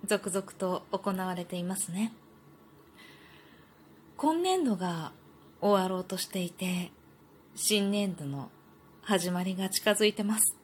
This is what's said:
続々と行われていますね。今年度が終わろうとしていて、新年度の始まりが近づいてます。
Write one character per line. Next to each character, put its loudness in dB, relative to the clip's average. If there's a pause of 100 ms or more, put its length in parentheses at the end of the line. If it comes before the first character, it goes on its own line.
続 -2
々 -4
と -4
行 -2
わ -2
れ -6
て -8
い -4
ま -4
す -4
ね。 -2 (2000)
今 2
年 2
度 2
が -2 (500)
終 4
わ 0
ろ -2
う -6
と -6
し -4
て -6
い -2
て、 -4 (640)
新 2
年 0
度 -8
の -8 (500)
始 2
ま 0
り -2
が -2
近 2
づ 4
い 6
て -4
ま 2
す。 2